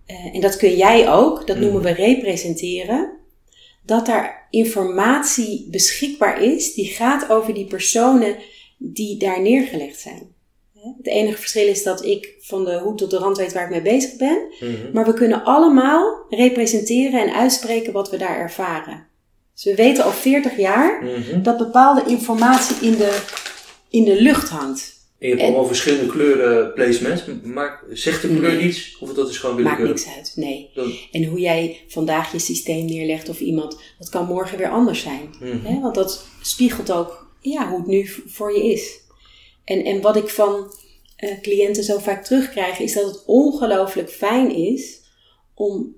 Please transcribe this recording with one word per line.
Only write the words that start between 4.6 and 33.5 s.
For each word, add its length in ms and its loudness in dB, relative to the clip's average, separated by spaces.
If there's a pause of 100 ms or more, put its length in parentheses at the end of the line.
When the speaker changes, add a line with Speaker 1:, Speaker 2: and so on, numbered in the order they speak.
Speaker 1:
beschikbaar 720 0
is 300 2
die 120 -4
gaat 440 -2
over 240 2
die 120 -8
personen 680 2 (420)
die 400 -8
daar 240 -2
neergelegd 580 2
zijn. 360 -18 (640)
Het 100 -10
enige 300 0
verschil 300 0
is 160 0
dat 220 -4
ik 340 -4
van 260 -6
de 140 -2
hoed 180 -4
tot 120 -4
de 80 0
rand 200 0
weet 160 -4
waar 100 -4
ik 60 -8 (140)
mee 120 4
bezig 200 -2
ben, 320 0 (120)
Speaker 2:
Mhm. 340 -8
Speaker 1:
maar 120 2
we 80 4
kunnen 300 2
allemaal 840 4
representeren 920 2
en 120 0
uitspreken 600 0
wat 160 -4
we 80 -6
daar 220 -6
ervaren. 680 -8 (480)
Dus 100 -18
we 120 0
weten 280 4
al 80 0
veertig 460 0
jaar 460 2
Speaker 2:
Mhm. 380 -4
Speaker 1:
dat 160 2
bepaalde 500 4
informatie 680 2 (120)
in 100 4
de, 240 2 (680)
in 140 6
de 180 4
lucht 280 4
hangt. 460 -8 (240)
Speaker 2:
En 80 -6
je 60 2
hebt 80 0
Speaker 1:
En 60 2
Speaker 2:
allemaal 200 2
verschillende 440 0
kleuren 640 2
placements. 520 0
M-, 280 -12
maakt, 300 -8 (160)
zegt 220 -2
de 60 -4
kleur 280 2
Speaker 1:
Nee. 120 0
Speaker 2:
iets? 320 -8
Of 140 -12
dat 160 -2
is 80 -10
gewoon 240 -4
Speaker 1:
Maakt 160 0
Speaker 2:
willekeurig? 280 -2
Speaker 1:
niks 120 -16
uit, 180 -14
nee. 380 -8
Speaker 2:
Dan 200 -6 (180)
Speaker 1:
En 140 -2
hoe 140 -4
jij 380 -2 (100)
vandaag 440 -2
je 80 -6
systeem 460 -4
neerlegt 440 -6
of 100 -10
iemand, 380 -4 (220)